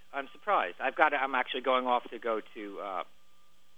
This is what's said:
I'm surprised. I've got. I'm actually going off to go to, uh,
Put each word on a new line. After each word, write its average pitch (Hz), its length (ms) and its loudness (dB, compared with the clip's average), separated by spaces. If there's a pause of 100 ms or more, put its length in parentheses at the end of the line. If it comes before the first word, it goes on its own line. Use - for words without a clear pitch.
(140)
I'm 135 180 -4
surprised. 143 480 2
I've 127 160 0
got. 151 180 6
I'm 135 220 2
actually 127 260 0
going 127 260 4
off 123 220 4
to 120 100 -8
go 113 200 0 (160)
to, 101 240 -8
uh, 92 240 -2 (760)